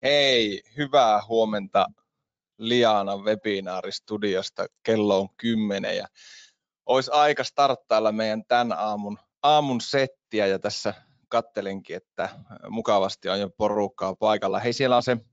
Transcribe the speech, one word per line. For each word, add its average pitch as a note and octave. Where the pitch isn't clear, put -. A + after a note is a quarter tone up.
Hei, C3
hyvää C3
huomenta G#2+
Lianan G#2+
webinaaristudiosta. G2
Kello G#2
on G2
kymmenen G2+
ja G2
ois B2+
aika D3
starttailla A#2
meidän A2
tän A#2+
aamun, G#2
aamun C#3+
settiä C3
ja G2
tässä -
kattelinkin, G2
että -
mukavasti G2+
on G2
jo G2+
porukkaa G2+
paikalla. G2+
Hei, A#2
siellä B2+
on A#2+
se B2